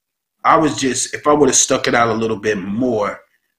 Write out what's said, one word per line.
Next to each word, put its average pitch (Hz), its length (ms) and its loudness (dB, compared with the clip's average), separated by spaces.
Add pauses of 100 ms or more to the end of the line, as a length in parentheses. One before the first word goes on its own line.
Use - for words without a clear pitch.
(440)
I 135 120 4
was 156 200 0
just, 127 380 -4
if 135 140 -6
I 147 40 4
would 147 160 4
have 120 80 2
stuck - 300 0
it 127 80 0
out 117 140 2
a 110 60 0
little 110 240 -4
bit 104 200 -2
more, 101 600 -4 (380)